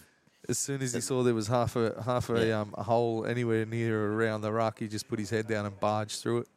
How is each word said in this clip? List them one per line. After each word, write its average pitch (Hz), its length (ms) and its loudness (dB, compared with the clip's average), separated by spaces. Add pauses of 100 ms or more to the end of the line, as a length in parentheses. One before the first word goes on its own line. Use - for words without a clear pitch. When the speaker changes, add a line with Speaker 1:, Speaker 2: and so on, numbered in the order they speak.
(480)
Speaker 1:
As 120 120 0
soon 139 200 -4
as 131 120 -4
he 117 60 -2
Speaker 2:
Um, 117 40 -2
Speaker 1:
saw 127 220 0
there 123 100 6
was 107 140 0
half 120 260 2
a, 113 300 0
half 123 260 0
a, 117 160 4
Speaker 2:
Yeah. 110 140 2
Speaker 1:
um, 104 180 -4
a 104 60 -6
hole 117 420 2
anywhere 113 400 0
near 113 400 0
or 104 80 0
around 110 280 0
the 107 100 -2
ruck, 113 260 0
he 117 80 -4
just 104 220 -6
put 113 100 -2
his 104 120 -4
head 110 180 0
down 104 180 0
and 101 140 -6
barged 107 420 0
through 117 200 0
it, - 140 -12